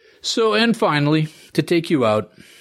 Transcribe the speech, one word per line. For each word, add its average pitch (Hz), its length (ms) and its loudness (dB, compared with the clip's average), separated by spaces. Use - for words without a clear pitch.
So, 220 320 -2
and 226 220 0
finally, 156 520 0
to 156 100 0
take 165 280 -2
you 135 160 2
out, 107 260 0